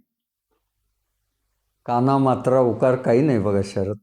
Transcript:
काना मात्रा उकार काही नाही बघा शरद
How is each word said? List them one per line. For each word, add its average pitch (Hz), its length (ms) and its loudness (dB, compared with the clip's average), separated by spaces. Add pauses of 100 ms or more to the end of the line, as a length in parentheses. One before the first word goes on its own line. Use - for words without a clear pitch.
(1900)
काना 131 320 0
मात्रा 131 420 2
उकार 127 360 0
काही 127 260 0
नाही 135 160 2
बघा 101 260 0
शरद 101 380 -6